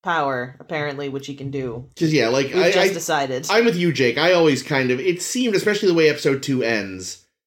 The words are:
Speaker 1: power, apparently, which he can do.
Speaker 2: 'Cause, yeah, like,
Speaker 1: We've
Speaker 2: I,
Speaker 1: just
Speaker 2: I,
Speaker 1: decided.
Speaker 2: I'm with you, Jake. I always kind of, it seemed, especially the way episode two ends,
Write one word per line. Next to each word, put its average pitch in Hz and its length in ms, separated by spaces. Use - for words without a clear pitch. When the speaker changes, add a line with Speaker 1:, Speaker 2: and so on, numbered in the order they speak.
Speaker 1:
power, 135 560
apparently, 143 500
which 135 180
he 143 80
can 139 160
do. 127 360
Speaker 2:
'Cause, 160 160
yeah, 123 160
like, 135 180
Speaker 1:
We've 165 100
Speaker 2:
I, 180 140
Speaker 1:
just 190 200
Speaker 2:
I, - 20
Speaker 1:
decided. 147 560
Speaker 2:
I'm 226 160
with 226 100
you, 175 160
Jake. 123 280
I 175 140
always 156 300
kind 131 280
of, 127 80
it 175 220
seemed, 247 340
especially 208 320
the 175 80
way 156 140
episode 139 340
two 127 200
ends, 98 640